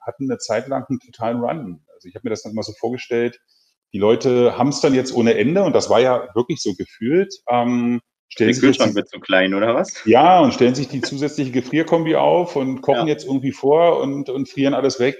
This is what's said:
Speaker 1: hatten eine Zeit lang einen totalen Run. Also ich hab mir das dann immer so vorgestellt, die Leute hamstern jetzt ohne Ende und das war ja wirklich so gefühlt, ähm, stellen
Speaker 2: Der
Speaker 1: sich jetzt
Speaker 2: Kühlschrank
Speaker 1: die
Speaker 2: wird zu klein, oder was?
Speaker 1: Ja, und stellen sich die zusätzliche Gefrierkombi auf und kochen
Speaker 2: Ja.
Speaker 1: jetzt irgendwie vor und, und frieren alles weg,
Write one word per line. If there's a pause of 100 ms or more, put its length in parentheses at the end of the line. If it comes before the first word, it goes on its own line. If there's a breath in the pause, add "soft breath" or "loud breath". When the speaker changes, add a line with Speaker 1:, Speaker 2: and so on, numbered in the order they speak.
Speaker 1:
hatten
eine
Zeit
lang
einen
totalen
Run. (120)
Also
ich
hab
mir
das
dann
immer
so
vorgestellt, (540)
die
Leute
hamstern
jetzt
ohne
Ende
und
das
war
ja
wirklich
so
gefühlt, (140)
ähm, (280)
stellen
Speaker 2:
Der
Speaker 1:
sich
jetzt
Speaker 2:
Kühlschrank
Speaker 1:
die
Speaker 2:
wird
zu
klein,
oder
was?
Speaker 1:
Ja,
und
stellen
sich
die
zusätzliche
Gefrierkombi
auf
und
kochen
Speaker 2:
Ja.
Speaker 1:
jetzt
irgendwie
vor
und,
und
frieren
alles
weg,